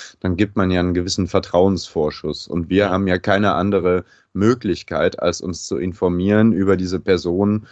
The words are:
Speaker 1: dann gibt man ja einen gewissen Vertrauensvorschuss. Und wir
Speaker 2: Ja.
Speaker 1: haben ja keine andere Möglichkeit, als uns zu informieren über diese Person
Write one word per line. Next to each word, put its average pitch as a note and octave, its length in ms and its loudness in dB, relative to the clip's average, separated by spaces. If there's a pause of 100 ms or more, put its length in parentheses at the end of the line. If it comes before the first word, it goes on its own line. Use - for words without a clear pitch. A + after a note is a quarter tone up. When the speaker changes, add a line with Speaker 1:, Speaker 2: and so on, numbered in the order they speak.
(200)
Speaker 1:
dann F#2 160 -2
gibt G2+ 200 0
man F#2 140 2
ja F2+ 100 2
einen F2+ 120 0
gewissen F2+ 360 -2
Vertrauensvorschuss. F2 1200 -2
Und E2+ 220 -6
wir G2 160 4
Speaker 2:
Ja. F#2+ 60 0
Speaker 1:
haben F#2+ 160 0
ja F#2 100 2
keine G2 380 0
andere F#2 500 0 (300)
Möglichkeit, F#2 880 0
als F2 200 -2
uns F2 240 -8
zu - 140 -4
informieren F#2+ 760 2
über F#2+ 240 2
diese F2+ 240 -4
Person G2 720 0